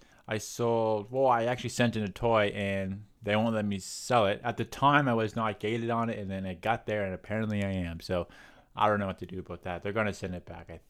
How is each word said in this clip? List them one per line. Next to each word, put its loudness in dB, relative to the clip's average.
I -2
sold, 0
well, 4
I 4
actually -2
sent 2
in 0
a -2
toy 4
and -4
they 0
won't 2
let 0
me -2
sell 2
it. 0
At -4
the -2
time, 4
I 4
was 2
not -2
gated -2
on 0
it, -6
and -6
then -4
it -6
got 0
there, -2
and -4
apparently -2
I 0
am. -2
So -2
I 4
don't 2
know -2
what -6
to -10
do -10
about -10
that. -6
They're -4
gonna 0
send -8
it -10
back, -16
I -16